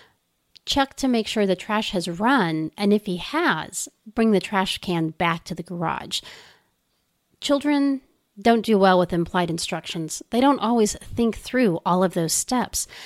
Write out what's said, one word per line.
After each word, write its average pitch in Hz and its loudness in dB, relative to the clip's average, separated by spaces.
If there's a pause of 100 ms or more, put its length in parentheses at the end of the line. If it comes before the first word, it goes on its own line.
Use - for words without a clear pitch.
(680)
"Check 269 0
to - -2
make 233 0
sure 208 0
the 190 2
trash 214 -4
has 180 -2
run, 170 0
and 202 4
if 214 2
he 180 -4
has, 226 -2 (280)
bring 226 4
the 202 4
trash 190 -2
can 165 -2
back 170 -2
to 175 -10
the 165 -10
garage." 170 -6 (1200)
Children 277 0 (380)
don't 233 2
do 220 4
well 190 6
with 175 2
implied 170 0
instructions. 165 -8
They 233 0
don't 269 4
always 220 0
think - -4
through 233 0
all 180 2
of 180 0
those 165 -2
steps. - -4 (180)